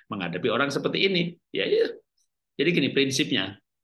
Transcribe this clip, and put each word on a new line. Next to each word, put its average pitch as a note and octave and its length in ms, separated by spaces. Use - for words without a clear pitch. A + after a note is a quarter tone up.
menghadapi F2+ 400
orang B2+ 240
seperti - 380
ini? F3 120
Ya, F#3+ 180
ya. A4+ 180
Jadi D3+ 160
gini D3 240
prinsipnya, C3 580